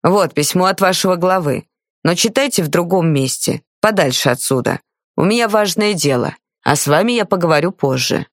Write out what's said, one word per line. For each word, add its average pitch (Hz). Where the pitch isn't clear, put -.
Вот 185
письмо 180
от 190
вашего 185
главы. 175
Но 170
читайте 233
в 151
другом 175
месте, -
подальше 165
отсюда. -
У -
меня 220
важное 208
дело, 139
а 143
с -
вами 185
я 226
поговорю 170
позже. -